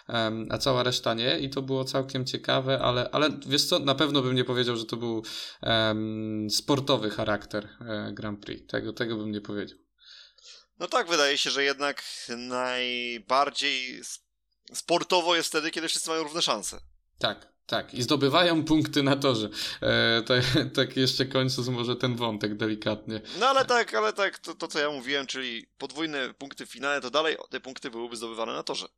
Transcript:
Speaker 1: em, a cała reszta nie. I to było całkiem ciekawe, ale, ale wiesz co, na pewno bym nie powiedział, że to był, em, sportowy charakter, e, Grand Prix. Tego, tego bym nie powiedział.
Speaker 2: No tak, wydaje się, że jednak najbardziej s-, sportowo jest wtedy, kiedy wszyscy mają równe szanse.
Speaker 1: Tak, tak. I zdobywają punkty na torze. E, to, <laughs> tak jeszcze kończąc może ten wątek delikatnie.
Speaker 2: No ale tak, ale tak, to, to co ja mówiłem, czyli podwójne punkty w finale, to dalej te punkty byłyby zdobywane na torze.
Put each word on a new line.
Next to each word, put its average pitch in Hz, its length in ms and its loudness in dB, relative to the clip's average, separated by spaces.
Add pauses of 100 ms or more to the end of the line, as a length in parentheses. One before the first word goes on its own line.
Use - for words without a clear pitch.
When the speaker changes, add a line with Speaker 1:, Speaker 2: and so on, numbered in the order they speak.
Speaker 1:
em, 110 420 -2
a 107 80 -2
cała 123 240 2
reszta 123 320 0
nie. 127 240 0
I 139 120 -4
to 139 120 -4
było 131 220 0
całkiem 131 420 -2
ciekawe, 131 520 0
ale, 123 320 0
ale 143 200 4 (160)
wiesz 135 180 2
co, 180 140 2
na 139 160 2
pewno 143 280 2
bym 127 120 2
nie 127 100 2
powiedział, 123 320 2
że 113 80 -4
to 120 120 -6
był, 113 260 -2 (400)
em, 110 880 0
sportowy 131 600 2
charakter, 104 580 -4 (120)
e, 107 320 -6
Grand 104 320 -8
Prix. - 220 -10
Tego, 110 260 -4
tego 113 240 -2
bym 107 160 -4
nie 104 80 -2
powiedział. 104 380 -8 (1000)
Speaker 2:
No 175 80 -6
tak, 214 200 2
wydaje 143 300 4
się, - 120 0
że 139 140 2
jednak 139 380 0 (340)
najbardziej 127 1600 0
s-, - 220 -12 (540)
sportowo 175 640 2
jest 160 120 0
wtedy, 160 220 0
kiedy 160 180 -4
wszyscy - 220 -4
mają 160 120 0
równe 156 200 -2
szanse. 120 380 -2 (380)
Speaker 1:
Tak, - 340 -4 (140)
tak. - 280 -4
I 123 80 -2
zdobywają 151 600 4
punkty 151 380 4
na 139 140 4
torze. 123 320 2 (340)
E, 117 440 4
to, 127 80 4 (200)
<laughs> 131 220 0
tak 131 200 0
jeszcze 131 300 2
kończąc 131 420 0
może 120 280 0
ten 123 200 0
wątek 107 400 -2
delikatnie. 107 640 -2 (200)
Speaker 2:
No 233 60 4
ale 269 180 6
tak, 233 300 2
ale 220 180 2
tak, 196 260 0
to, - 160 -12
to 160 140 -8
co 160 100 -2
ja 147 120 2
mówiłem, 139 360 -2
czyli 120 400 -6 (120)
podwójne 139 560 -4
punkty 139 320 -12
w - 40 -20
finale, 139 300 -2
to 127 100 -6
dalej 151 260 2 (140)
te 127 100 -6
punkty 131 300 -10
byłyby 117 260 -8
zdobywane 113 360 -4
na 147 100 -6
torze. 117 240 -6 (120)